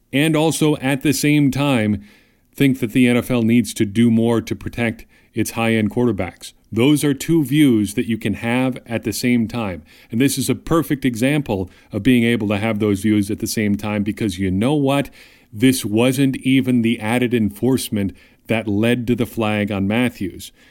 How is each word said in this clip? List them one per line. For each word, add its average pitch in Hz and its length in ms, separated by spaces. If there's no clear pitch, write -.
and 151 240
also 151 420
at 131 260
the 147 100
same 147 360
time 123 540
think 135 260
that 113 120
the 127 160
N 120 100
F 117 140
L 120 120
needs 113 320
to 110 100
do 113 260
more 113 300
to - 140
protect - 500
its 110 180
high-end 113 380
quarterbacks. 104 640
Those 139 320
are 143 100
two 160 300
views 120 500
that 120 140
you 113 100
can 101 180
have 120 520
at 113 160
the 107 100
same 120 340
time. 101 360
And 113 80
this 135 200
is 123 100
a 123 60
perfect 156 500
example 120 640
of 104 100
being 123 220
able 113 240
to 104 100
have 107 220
those 104 220
views 104 280
at 104 100
the 110 80
same 104 280
time 104 280
because 101 360
you 95 100
know 107 240
what? 139 380
This 123 340
wasn't 127 520
even 127 440
the 113 180
added 120 340
enforcement 107 840
that 113 200
led 117 400
to 120 80
the 113 120
flag 107 440
on 98 160
Matthews. 110 640